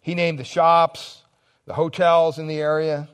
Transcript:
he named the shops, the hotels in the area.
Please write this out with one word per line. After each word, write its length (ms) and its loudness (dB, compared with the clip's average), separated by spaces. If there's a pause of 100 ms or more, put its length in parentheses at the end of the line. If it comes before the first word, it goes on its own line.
he 140 -8
named 240 -2
the 60 -10
shops, 760 0 (440)
the 80 -12
hotels 640 2
in 80 -10
the 140 -6
area. 540 -2